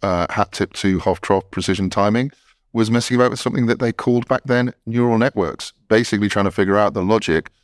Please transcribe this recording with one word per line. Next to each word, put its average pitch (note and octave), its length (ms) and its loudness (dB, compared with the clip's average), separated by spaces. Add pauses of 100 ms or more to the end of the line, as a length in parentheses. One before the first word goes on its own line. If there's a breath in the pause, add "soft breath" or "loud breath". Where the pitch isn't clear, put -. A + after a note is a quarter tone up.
uh, F2 280 0
hat - 220 -2
tip - 220 -4
to F#2+ 240 0
Hoptroff F#2 520 -2
Precision F#2+ 380 -2
Timing, G#2+ 440 0 (420 soft breath)
was A2+ 160 0
messing A#2+ 260 0
about B2 140 4
with A#2+ 100 -6
something A#2+ 260 -2
that A#2 120 0
they A#2 140 -2
called A#2+ 340 -2
back B2+ 180 -2
then B2 300 0 (100)
neural A#2 320 0
networks, A2 560 -2 (160)
basically A2 400 2
trying G2+ 160 0
to F#2+ 60 0
figure G2 260 2
out G2+ 160 4
the G2 120 -2
logic F#2+ 460 0 (140)